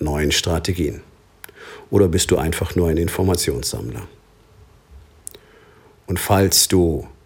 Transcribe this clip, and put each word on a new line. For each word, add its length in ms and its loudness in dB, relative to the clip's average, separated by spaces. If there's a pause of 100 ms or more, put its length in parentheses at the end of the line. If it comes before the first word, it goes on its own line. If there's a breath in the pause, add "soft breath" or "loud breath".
neuen 320 -2
Strategien? 720 -2 (920 loud breath)
Oder 160 6
bist 220 0
du 80 4
einfach 360 -4
nur 140 2
ein 80 2
Informationssammler? 1120 -2 (2000 loud breath)
Und 120 -2
falls 480 2
du 400 2 (200)